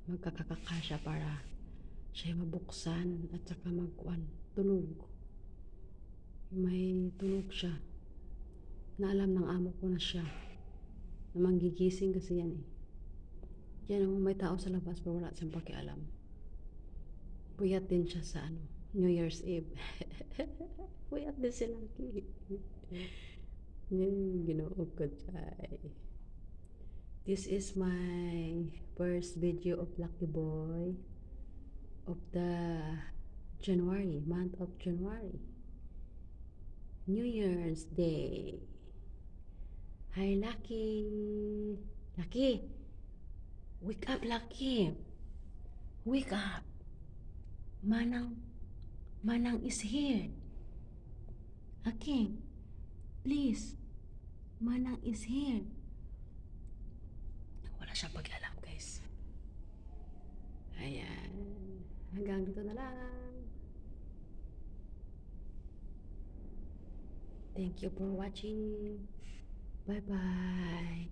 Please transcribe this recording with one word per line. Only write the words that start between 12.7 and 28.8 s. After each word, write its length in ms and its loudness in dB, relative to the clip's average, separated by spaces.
Yan 240 8
oh, 80 6
may 160 8
tao 240 4
sa 80 0
labas 320 2
pero 160 2
wala 160 0
siyang 240 -2
pakialam. 480 -2
Puyat 240 6
din 220 6
siya 160 0
sa 140 0
ano, 160 -2
New 140 8
Year's 340 4
Eve. 240 2
<laughs> 100 0
Puyat 240 -2
din 160 2
si 160 2
Lucky. 560 -2
Yan, 560 4
Ginoo 480 2
ko, 80 2
chay. 880 -4
This 240 2
is 300 2
my 880 2